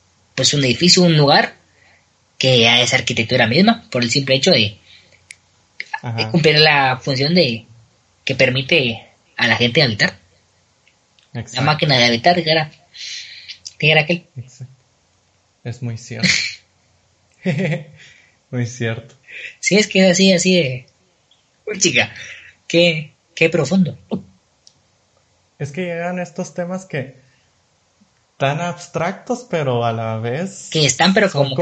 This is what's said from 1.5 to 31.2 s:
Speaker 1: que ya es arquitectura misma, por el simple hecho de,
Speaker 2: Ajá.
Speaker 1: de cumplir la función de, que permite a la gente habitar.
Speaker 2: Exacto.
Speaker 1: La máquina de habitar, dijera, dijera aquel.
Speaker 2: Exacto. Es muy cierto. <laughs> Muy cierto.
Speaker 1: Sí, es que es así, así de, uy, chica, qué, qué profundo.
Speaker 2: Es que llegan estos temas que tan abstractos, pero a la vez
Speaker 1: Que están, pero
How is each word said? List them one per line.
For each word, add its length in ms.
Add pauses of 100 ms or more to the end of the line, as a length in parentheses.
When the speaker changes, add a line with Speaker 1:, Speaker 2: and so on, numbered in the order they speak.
Speaker 1:
que 220
ya 220
es 120
arquitectura 540
misma, 420
por 140
el 80
simple 240
hecho 160
de, 260 (1200)
Speaker 2:
Ajá. 160
Speaker 1:
de 120
cumplir 300
la 420
función 320
de, 320 (580)
que 120
permite 720 (320)
a 100
la 80
gente 260
habitar. 360 (1160)
Speaker 2:
Exacto. 240
Speaker 1:
La 60
máquina 340
de 80
habitar, 300
dijera, 360 (1080)
dijera 220
aquel. 240 (120)
Speaker 2:
Exacto. 360 (920)
Es 180
muy 160
cierto. 320 (1120)
<laughs> 420 (640)
Muy 160
cierto. 480 (440)
Speaker 1:
Sí, 160
es 120
que 180
es 60
así, 200
así 240
de, 300 (800)
uy, 140
chica, 340 (540)
qué, 440 (220)
qué 160
profundo. 480 (1600)
Speaker 2:
Es 120
que 100
llegan 380
estos 340
temas 320
que 320 (1200)
tan 240
abstractos, 880
pero 340
a 80
la 260
vez 540
Speaker 1:
Que 140
están, 280
pero 140